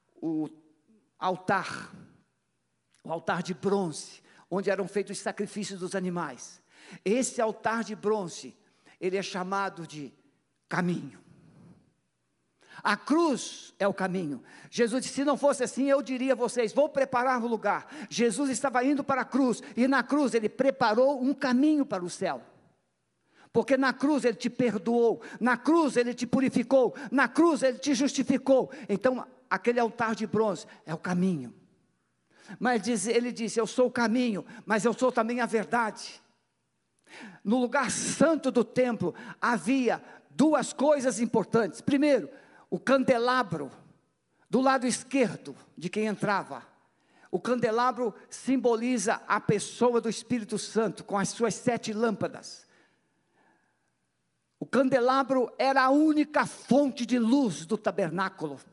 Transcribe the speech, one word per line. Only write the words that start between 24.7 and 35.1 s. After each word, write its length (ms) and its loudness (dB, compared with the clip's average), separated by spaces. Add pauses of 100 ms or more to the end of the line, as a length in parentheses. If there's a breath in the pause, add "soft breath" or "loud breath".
na 160 2
cruz 400 2
ele 160 0
te 140 -6
purificou, 680 2 (160 loud breath)
na 160 4
cruz 360 2
ele 160 0
te 160 0
justificou. 760 2 (160 loud breath)
Então, 400 -2 (220)
aquele 320 0
altar 340 -2
de 120 -6
bronze 400 0 (180 loud breath)
é 80 -8
o 60 -6
caminho. 560 -2 (1080 loud breath)
Mas 220 0
diz, 240 -2
ele 260 0
disse: 260 -4
"Eu 80 0
sou 200 2
o 40 -2
caminho, 540 0 (220 loud breath)
mas 180 2
eu 80 4
sou 180 2